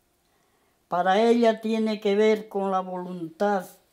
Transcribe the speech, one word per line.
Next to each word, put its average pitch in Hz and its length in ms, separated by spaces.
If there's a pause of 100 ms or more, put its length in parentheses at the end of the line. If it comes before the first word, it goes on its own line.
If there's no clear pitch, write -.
(880)
Para 185 340
ella 233 400
tiene 220 400
que 202 140
ver 214 340
con 196 220
la 190 100
voluntad 180 840 (260)